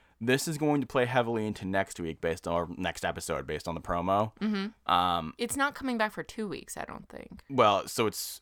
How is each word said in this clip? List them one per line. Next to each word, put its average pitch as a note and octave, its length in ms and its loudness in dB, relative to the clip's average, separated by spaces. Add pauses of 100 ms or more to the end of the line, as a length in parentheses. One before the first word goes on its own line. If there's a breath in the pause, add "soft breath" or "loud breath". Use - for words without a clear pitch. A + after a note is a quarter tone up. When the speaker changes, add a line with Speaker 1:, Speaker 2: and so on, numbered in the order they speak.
(220 soft breath)
Speaker 1:
This B2+ 260 2
is D#3 120 -4
going D3 220 4
to - 60 -4
play B2+ 180 2
heavily A#2 420 2
into G#2 180 -4
next F#2+ 340 0
week E2 220 -6
based E2 260 0
on, E2+ 60 2
or E2+ 140 2 (100)
next F2 260 -2
episode D#2 440 -2
based D2+ 200 -4
on E2+ 80 -2
the D#2 60 -6
promo. F#2+ 580 2
Speaker 2:
Mm-hmm. G3+ 520 -2
Speaker 1:
Um, F2 480 2
Speaker 2:
It's A#3 180 -2
not C#4 160 0
coming C4 240 -4
back G#3+ 160 0
for F3 100 -8
two A3 240 -8
weeks, - 300 -10
I - 80 -6
don't - 240 -14
think. - 400 -16
Speaker 1:
Well, G#2+ 380 6
so A#2 200 2
it's, - 340 -4